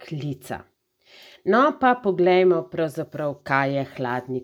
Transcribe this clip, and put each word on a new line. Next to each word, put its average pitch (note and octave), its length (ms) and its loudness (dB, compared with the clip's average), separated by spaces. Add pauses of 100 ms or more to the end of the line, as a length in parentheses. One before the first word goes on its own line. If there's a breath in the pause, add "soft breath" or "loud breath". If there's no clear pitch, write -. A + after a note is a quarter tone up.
klica. C#3+ 520 -10 (840 loud breath)
No, C4+ 340 2
pa B3 240 4
poglejmo F3+ 680 4
pravzaprav, D3+ 640 -6 (100)
kaj C#3 320 0
je C3+ 100 -2 (100)
hladni B2+ 480 -6